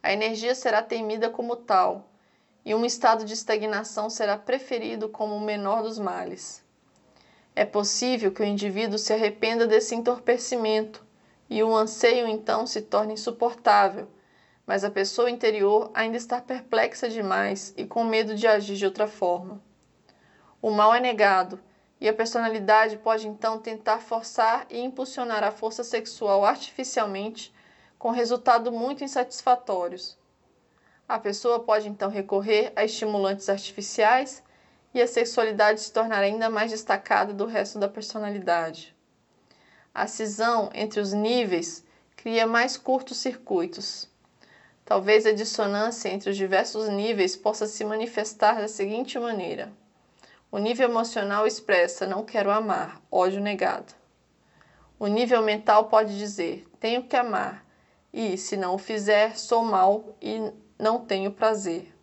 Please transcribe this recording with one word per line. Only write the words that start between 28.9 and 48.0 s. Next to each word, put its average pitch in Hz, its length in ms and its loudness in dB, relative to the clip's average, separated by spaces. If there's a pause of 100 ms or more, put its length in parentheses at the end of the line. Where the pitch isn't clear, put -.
insatisfatórios. 247 1120 -2 (920)
A 226 100 -2
pessoa 220 400 0
pode 214 300 2
então 208 200 -4
recorrer 208 680 0
a 214 80 2
estimulantes 202 640 -2
artificiais 214 920 0 (540)
e 247 80 4
a 254 60 6
sexualidade 220 720 2
se - 120 -12
tornar 226 280 0
ainda 220 280 2
mais 220 220 0
destacada 208 640 0
do 196 100 -2
resto 208 360 -4
da 196 80 0
personalidade. 202 1080 -4 (960)
A - 140 -2
cisão 220 640 -2
entre 214 280 -4
os 202 120 -4
níveis 208 720 0 (300)
cria 226 320 0
mais 233 300 0
curtos-circuitos. - 1300 -4 (760)
Talvez 214 420 4
a 214 60 6
dissonância 214 760 -2
entre 196 220 -4
os 196 60 -2
diversos 196 520 0
níveis 202 460 0
possa 214 320 -2
se 214 180 -6
manifestar 214 760 0